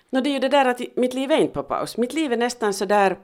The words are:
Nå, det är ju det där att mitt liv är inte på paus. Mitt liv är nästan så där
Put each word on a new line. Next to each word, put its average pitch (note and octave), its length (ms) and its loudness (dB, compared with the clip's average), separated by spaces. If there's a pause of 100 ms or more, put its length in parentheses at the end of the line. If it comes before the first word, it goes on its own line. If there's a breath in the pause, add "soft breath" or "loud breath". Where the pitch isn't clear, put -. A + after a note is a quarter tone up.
(100)
Nå, C4 100 0
det C4+ 100 0
är - 20 0
ju C4+ 60 -2
det C4 100 0
där C4+ 160 4
att B3 160 0 (160)
mitt B3+ 180 0
liv C4 180 -2
är D#4 40 4
inte E3+ 180 2
på C#3+ 80 -4
paus. B2+ 340 -4
Mitt A#3+ 160 -2
liv D4 200 -2
är A#3 40 0
nästan A#3 380 -2
så G#3 100 -6
där G3 400 2